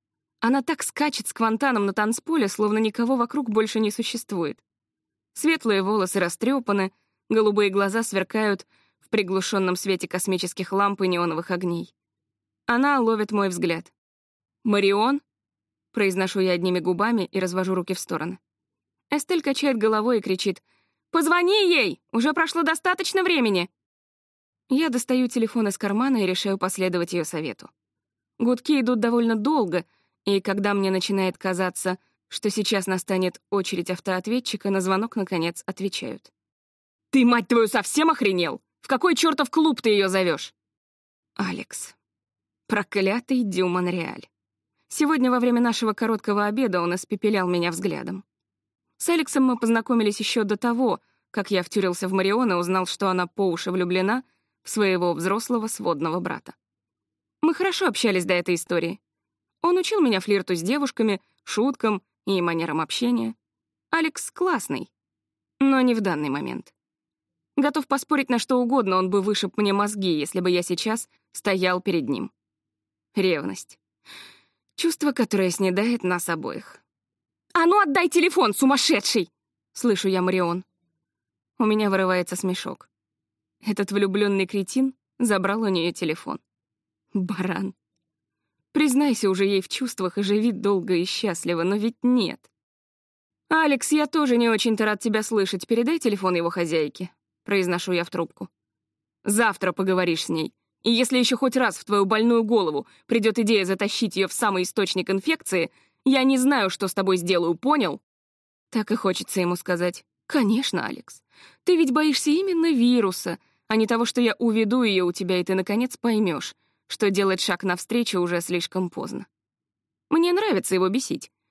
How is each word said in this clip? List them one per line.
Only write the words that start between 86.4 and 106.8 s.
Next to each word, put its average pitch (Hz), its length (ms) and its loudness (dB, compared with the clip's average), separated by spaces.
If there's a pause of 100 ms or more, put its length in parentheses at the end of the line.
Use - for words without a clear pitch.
Баран. 190 600 -4 (1000)
Признайся 262 580 2
уже 190 160 2
ей 196 160 2
в - 60 -16
чувствах 196 500 -4
и 202 40 0
живи 214 300 2
долго 190 420 0
и 170 100 0
счастливо, 175 600 -2
но 196 120 0
ведь 220 260 -2
нет. 247 460 0 (1040)
«Алекс, 302 420 2
я 302 140 4
тоже 294 300 2
не 233 120 4
очень-то 220 360 2
рад 208 160 0
тебя 214 220 0
слышать. 196 440 -2
Передай 240 320 2
телефон 190 360 0
его 170 160 0
хозяйке», 165 600 -2 (340)
произношу 180 480 0
я 175 120 0
в - 60 -12
трубку. 170 400 -8 (720)
«Завтра 202 480 0
поговоришь 185 540 0
с - 20 -6
ней. 160 240 -4 (300)
И 226 100 0
если 240 260 2
еще 247 200 2
хоть 262 180 0
раз 233 220 0
в - 60 -18
твою 202 200 2
больную 226 400 4
голову 185 420 0 (200)
придет 220 320 2
идея 208 260 2
затащить 196 520 -2
ее 190 120 0
в - 60 -10
самый 196 300 0
источник 190 440 -2
инфекции, 190 640 -2 (340)
я 262 200 4
не 269 120 4
знаю, 254 320 2
что 185 200 -4